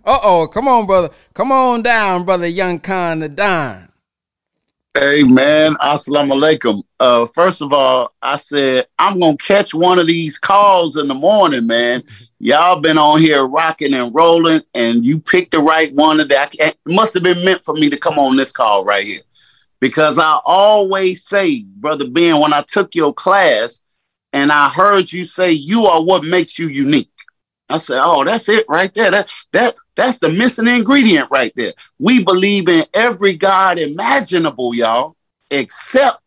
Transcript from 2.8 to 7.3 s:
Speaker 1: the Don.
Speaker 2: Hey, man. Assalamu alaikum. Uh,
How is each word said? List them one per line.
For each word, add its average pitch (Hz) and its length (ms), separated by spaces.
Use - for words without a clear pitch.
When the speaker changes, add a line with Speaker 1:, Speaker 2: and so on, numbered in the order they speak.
Speaker 1:
the 156 100
Don. 143 640
Speaker 2:
Hey, 143 280
man. 147 520
Assalamu 143 580
alaikum. 135 500
Uh, 120 360